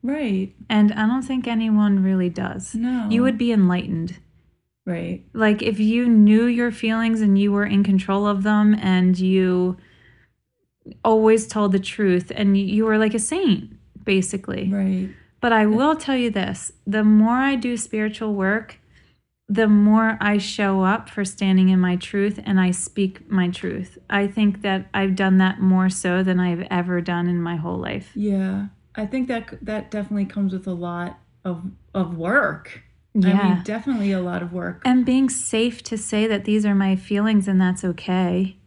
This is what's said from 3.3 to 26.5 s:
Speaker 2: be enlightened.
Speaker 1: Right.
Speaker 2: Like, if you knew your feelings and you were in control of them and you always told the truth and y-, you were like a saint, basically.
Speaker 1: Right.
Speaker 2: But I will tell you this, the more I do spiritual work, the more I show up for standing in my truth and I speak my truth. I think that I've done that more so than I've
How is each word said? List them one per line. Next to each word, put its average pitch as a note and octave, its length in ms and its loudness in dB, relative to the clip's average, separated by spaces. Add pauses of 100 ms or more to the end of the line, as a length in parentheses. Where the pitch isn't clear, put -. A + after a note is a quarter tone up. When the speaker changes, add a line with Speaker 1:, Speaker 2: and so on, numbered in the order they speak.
Speaker 2:
be A#3+ 140 -2
enlightened. F3+ 680 0 (680)
Speaker 1:
Right. E3+ 400 -8 (100)
Speaker 2:
Like, G#3+ 280 2
if G#3 180 -2
you A#3 300 2
knew G#3+ 360 6
your A#3+ 260 0
feelings A3+ 500 -2
and G3+ 160 4
you G3+ 140 2
were G3+ 160 0
in G3+ 160 2
control G3 420 0
of G3+ 160 0
them G#3+ 400 4
and F#3 380 2
you F#3 580 0 (1300)
always A3 400 4
told G#3 260 0
the F#3+ 80 2
truth F#3 560 -2
and G3 180 2
y-, G3 60 2
you G#3 260 0
were A3 120 2
like A3 160 2
a A#3 60 -2
saint, C#4+ 520 -2 (320)
basically. F#3+ 680 -2
Speaker 1:
Right. F#3+ 360 -2 (300)
Speaker 2:
But A#3+ 140 0
I G#3+ 140 4
will C4 280 2
tell C#4 220 -2
you A#3+ 140 0
this, G3 400 -6 (160)
the G#3+ 160 0
more G#3+ 320 6
I C4+ 200 2
do A#3+ 220 -4
spiritual G#3+ 560 -4
work, G3+ 460 -2 (680)
the G#3+ 200 2
more G#3+ 520 4
I G#3 200 0
show G3 420 -2
up G3+ 280 0
for G#3 140 -6
standing F#3+ 460 2
in F#3 100 4
my F3+ 180 2
truth G3+ 460 -4
and G3 160 2
I F3+ 120 2
speak - 580 -6
my F3+ 200 0
truth. F3+ 500 -10 (100)
I G3+ 160 -2
think G3+ 380 0
that F#3+ 320 -4
I've G3 200 0
done F#3+ 220 2
that F#3+ 240 2
more F#3 300 2
so F#3 320 -2
than F#3 160 0
I've F3 320 -2